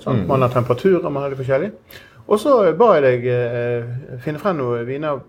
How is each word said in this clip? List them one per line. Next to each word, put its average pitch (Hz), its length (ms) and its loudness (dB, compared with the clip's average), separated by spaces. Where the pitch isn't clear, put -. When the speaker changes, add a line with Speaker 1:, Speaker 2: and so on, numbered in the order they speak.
Speaker 1:
sant? 123 220 0
Speaker 2:
Mm. - 40 -6
Speaker 1:
Man 135 120 2
har 123 80 2
temperaturer, 147 640 0
man 139 100 -4
har 139 80 -4
litt 135 80 -8
forskjellig. 135 340 -2
Og 208 80 2
så 214 380 4
ba 190 240 6
jeg 127 220 4
deg, 123 40 -4
eh, 120 920 -4
finne 151 200 -8
frem 185 200 -2
noen 120 260 -2
viner 139 340 -6